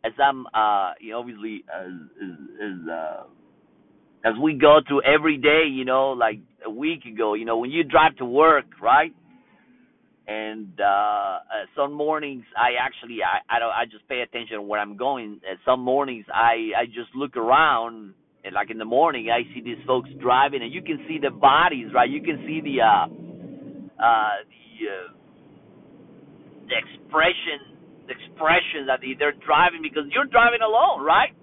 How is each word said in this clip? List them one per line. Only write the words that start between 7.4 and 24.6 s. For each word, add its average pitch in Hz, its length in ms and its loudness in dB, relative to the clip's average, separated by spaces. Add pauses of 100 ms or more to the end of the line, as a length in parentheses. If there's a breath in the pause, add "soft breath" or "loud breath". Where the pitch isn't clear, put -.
know, 113 140 -2
when 123 120 -4
you 160 140 0
drive 156 320 4
to 135 80 -8
work, 143 400 4 (180)
right? 147 320 4 (1160 soft breath)
And, 107 480 -10
uh, 101 80 -2
uh, 101 880 -2
some 143 180 -2 (140)
mornings 147 380 -4 (100)
I 123 240 0
actually, 123 400 -6
I, 92 320 -2
I 117 80 0
don't, 117 160 -2
I 117 160 -2
just 107 160 -20
pay 127 160 -6
attention 113 340 -10
to 104 60 -8
where 104 160 -4
I'm 104 180 -6
going. 117 460 -6
And 92 240 -10
some 127 140 2
mornings 127 500 -2
I, 113 480 2
I 120 80 0
just 117 300 -14
look 135 200 -8
around, 117 800 2 (300)
and, 95 100 -12
like, 101 160 -2
in 110 80 -10
the 110 200 -8
morning, 139 280 2
I 120 160 0 (100)
see 123 80 -12
these 117 300 -12
folks 127 180 0 (140)
driving, 131 400 2
and 117 100 -10
you 175 100 -10
can 151 160 -6 (100)
see 160 100 -6
the 139 160 -4
bodies, 139 580 4
right? 123 160 4
You 139 140 -6
can 160 240 -4
see 156 160 -6
the, 143 160 -6
uh, 104 280 6 (920)
uh, 110 380 2 (100)
the, - 240 -20 (160)